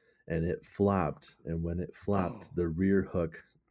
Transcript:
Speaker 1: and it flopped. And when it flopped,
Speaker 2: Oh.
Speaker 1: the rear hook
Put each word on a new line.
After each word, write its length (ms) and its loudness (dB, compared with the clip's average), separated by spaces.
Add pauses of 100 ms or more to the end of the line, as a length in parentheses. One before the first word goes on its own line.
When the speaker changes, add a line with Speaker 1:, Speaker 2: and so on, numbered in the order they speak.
(280)
Speaker 1:
and 180 -2
it 200 -4
flopped. 800 0
And 180 -4
when 160 -2
it 160 -8
flopped, 540 -2
Speaker 2:
Oh. 60 -12
Speaker 1:
the 140 0
rear 340 4
hook 420 -4 (260)